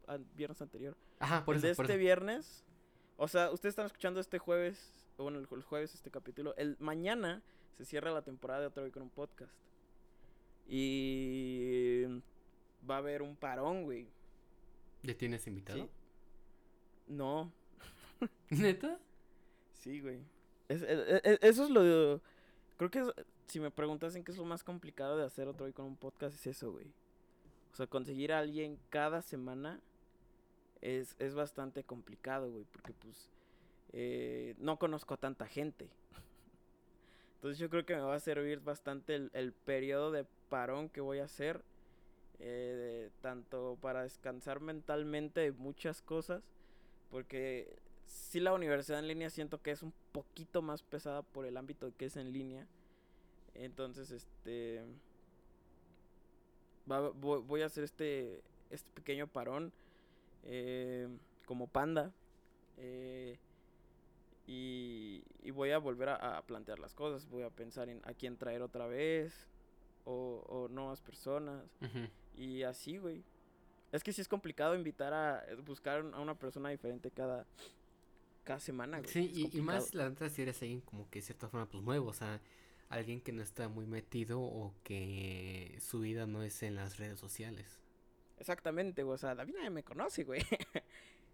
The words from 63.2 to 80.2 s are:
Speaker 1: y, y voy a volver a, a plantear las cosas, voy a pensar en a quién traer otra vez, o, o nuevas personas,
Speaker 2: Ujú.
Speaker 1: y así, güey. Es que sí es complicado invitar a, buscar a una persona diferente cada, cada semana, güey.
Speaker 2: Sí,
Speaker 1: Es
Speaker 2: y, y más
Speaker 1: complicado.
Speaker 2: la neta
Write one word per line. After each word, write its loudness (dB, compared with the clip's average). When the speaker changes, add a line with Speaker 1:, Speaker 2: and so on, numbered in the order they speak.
Speaker 1:
y, -8
y -8
voy 2
a 6
volver 0
a, -2
a -6
plantear -8
las -14
cosas, -4
voy -6
a -6
pensar -8
en -10
a -10
quién -6
traer -4
otra -4
vez, 0
o, -4
o -4
nuevas -6
personas, -4
Speaker 2:
Ujú. -6
Speaker 1:
y -4
así, -4
güey. -6
Es 0
que -2
sí -4
es -4
complicado 2
invitar 0
a, 2
buscar -2
a -4
una -2
persona -4
diferente -4
cada, -2
cada -4
semana, -4
güey. -6
Speaker 2:
Sí, 2
Speaker 1:
Es -4
Speaker 2:
y, 0
y 2
más 2
Speaker 1:
complicado. -2
Speaker 2:
la 0
neta -4